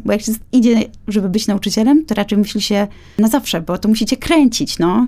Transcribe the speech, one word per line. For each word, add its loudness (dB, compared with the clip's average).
Bo 0
jak 0
się -6
idzie, 4
żeby -2
być -2
nauczycielem, 2
to -4
raczej -2
myśli 0
się 0
na 4
zawsze, 0
bo -6
to -2
musi 0
cię -2
kręcić, 0
no. 2